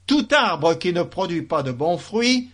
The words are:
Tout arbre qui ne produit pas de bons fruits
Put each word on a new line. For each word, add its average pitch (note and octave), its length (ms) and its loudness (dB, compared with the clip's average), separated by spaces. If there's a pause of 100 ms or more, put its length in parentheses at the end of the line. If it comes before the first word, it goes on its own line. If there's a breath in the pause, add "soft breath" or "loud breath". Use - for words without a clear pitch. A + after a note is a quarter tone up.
Tout C#4 300 2
arbre E3 380 2
qui F3 180 -2
ne F3 100 0
produit E3+ 380 -4
pas D#3 220 -2
de C3 100 -4
bons D3+ 240 -2
fruits B3 560 0